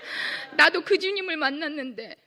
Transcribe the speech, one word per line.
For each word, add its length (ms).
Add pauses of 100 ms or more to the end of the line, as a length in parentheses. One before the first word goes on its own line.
(560)
나도 260
그 160
주님을 380
만났는데. 800 (100)